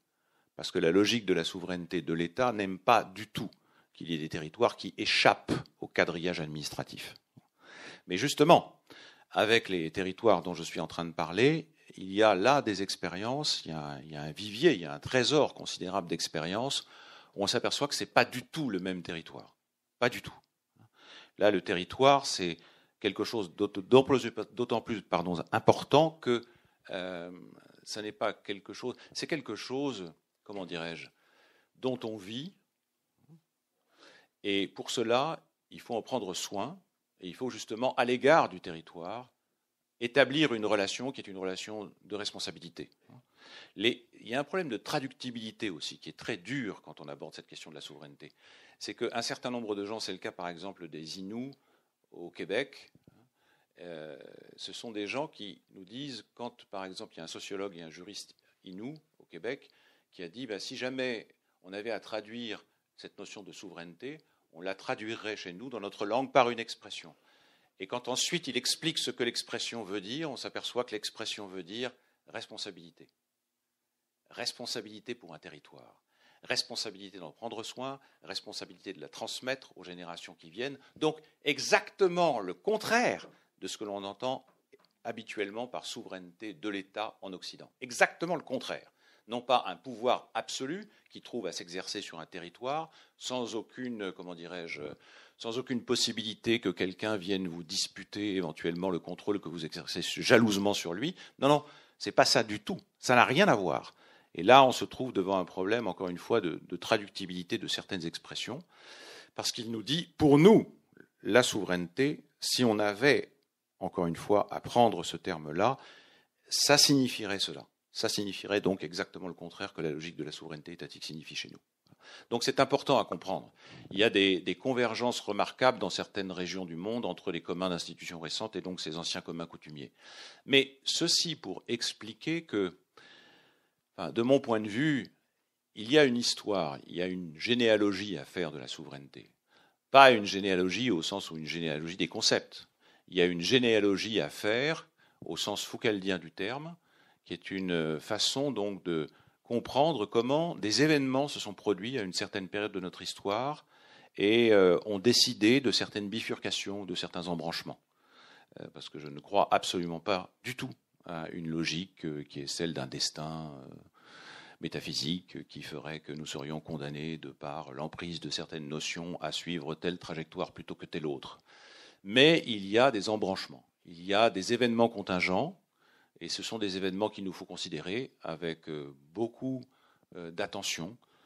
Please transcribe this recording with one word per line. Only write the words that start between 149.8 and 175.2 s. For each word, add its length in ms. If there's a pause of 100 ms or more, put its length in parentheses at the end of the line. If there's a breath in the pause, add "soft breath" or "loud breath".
comment 500
des 260
événements 460
se 100
sont 140
produits 460
à 40
une 120
certaine 340
période 240
de 80
notre 220
histoire 640 (500 soft breath)
et, 360
euh, 340
ont 120
décidé 640
de 100
certaines 380
bifurcations, 800
de 80
certains 340
embranchements. 500 (800 soft breath)
Euh, 120
parce 160
que 100
je 100
ne 120
crois 300
absolument 500
pas 320 (100)
du 140
tout 140 (340)
à 260
une 180
logique, 580
euh, 160
qui 180
est 60
celle 260
d'un 140
destin, 640
euh, 220 (880 loud breath)
métaphysique, 760
euh, 60
qui 200
ferait 380
que 120
nous 140
serions 340
condamnés 580
de 120
par 420
l'emprise 480
de 100
certaines 380
notions 520
à 120
suivre 420
telle 240
trajectoire 540
plutôt 240
que 100
telle 200
autre. 340 (640 loud breath)
Mais 420
il 200
y 120
a 120
des 180
embranchements, 580 (180)
il 180
y 120
a 160
des 240
événements 340
contingents, 680 (640 soft breath)